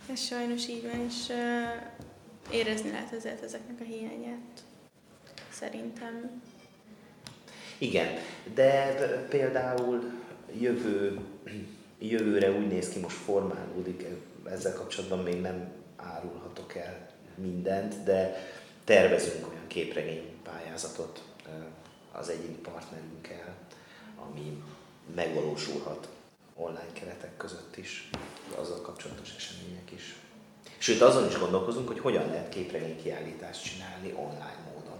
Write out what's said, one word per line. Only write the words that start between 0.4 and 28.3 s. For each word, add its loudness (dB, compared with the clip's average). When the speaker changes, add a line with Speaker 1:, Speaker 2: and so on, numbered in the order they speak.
Speaker 1:
így -4
van, -2
és, -4
ö, 2
érezni 2
lehet -4
azért -6
ezeknek -10
a -8
hiányát, -8
szerintem. -8
Speaker 2:
Igen, 2
de 8
például 4
jövő, 4
jövőre 6
úgy 4
néz 2
ki, -4
most -4
formálódik, 0
ezzel 0
kapcsolatban -2
még 2
nem -2
árulhatok -10
el -8
mindent, 0
de 6
tervezünk 8
olyan -10
képregény -2
pályázatot, -8
ö, -12
az -6
egyik -4
partnerünkkel, -10
ami -8
megvalósulhat -2
online -6
keretek -10
között -10
is, -10